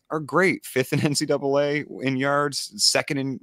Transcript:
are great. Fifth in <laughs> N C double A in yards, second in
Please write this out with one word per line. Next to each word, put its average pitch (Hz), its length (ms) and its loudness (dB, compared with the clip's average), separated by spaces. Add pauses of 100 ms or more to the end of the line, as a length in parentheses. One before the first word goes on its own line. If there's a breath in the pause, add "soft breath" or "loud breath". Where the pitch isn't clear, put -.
(100)
are 156 80 -4
great. 156 480 0
Fifth - 260 0
in 143 80 0
<laughs> - 40 -2
N 147 100 2
C 156 100 0
double 139 360 2
A 147 240 0 (160)
in 131 160 0
yards, 143 560 0 (100)
second 139 360 2
in 135 240 -4